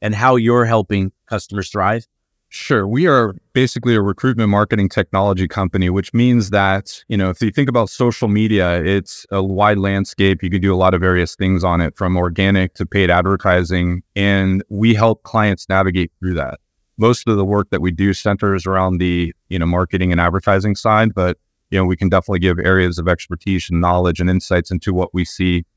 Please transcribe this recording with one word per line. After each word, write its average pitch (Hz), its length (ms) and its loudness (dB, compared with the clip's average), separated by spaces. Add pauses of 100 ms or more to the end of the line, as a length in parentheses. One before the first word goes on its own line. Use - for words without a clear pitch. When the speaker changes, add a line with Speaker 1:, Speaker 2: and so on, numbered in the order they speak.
Speaker 1:
and 104 140 -2
how 127 200 4
you're 120 300 4
helping 104 460 0 (160)
customers 101 420 -8
thrive? 107 380 -2 (420)
Speaker 2:
Sure. 104 380 -2
We 135 200 0
are 117 280 2 (160)
basically 123 420 0
a 107 80 2
recruitment 110 480 0
marketing 101 380 2
technology 95 640 -2
company, 95 400 -2
which 95 240 -4
means 120 380 2
that, 98 580 -2
you 107 80 -2
know, 95 120 0
if 90 120 -6
you 110 100 0
think 143 160 0
about 120 220 0
social 120 400 -2
media, 101 540 0
it's 98 480 -4
a 98 120 -2
wide 101 340 2
landscape. 98 640 0
You 92 80 -4
can 92 120 -2
do 98 120 2
a 90 40 0
lot 92 160 4
of 85 80 0
various 90 340 0
things 95 300 0
on 87 160 0
it, 78 160 -4
from 92 180 -2
organic 92 600 0
to 95 100 -6
paid 92 260 2
advertising, 90 920 0 (140)
and 98 540 0
we 110 240 2
help 110 300 2
clients 107 440 -2
navigate 92 520 0
through 92 160 -4
that. 67 260 -8 (360)
Most 117 300 2
of 110 80 2
the 98 100 0
work 101 260 0
that 92 100 -2
we 90 100 0
do 95 220 0
centers 98 520 -2
around 92 340 0
the, 87 360 -2 (140)
you 92 100 -4
know, 82 60 -2
marketing 90 480 0
and 87 80 2
advertising 95 540 0
side, 110 380 2
but, 90 240 -2 (320)
you 98 80 -2
know, 95 80 2
we 90 120 0
can 98 100 0
definitely 92 320 0
give 90 200 0
areas 90 380 2
of 87 120 -2
expertise 90 600 -4
and 85 120 0
knowledge 87 400 0
and 90 80 0
insights 92 420 -2
into 92 220 -4
what 90 200 -2
we 90 120 -2
see 90 400 -2 (120)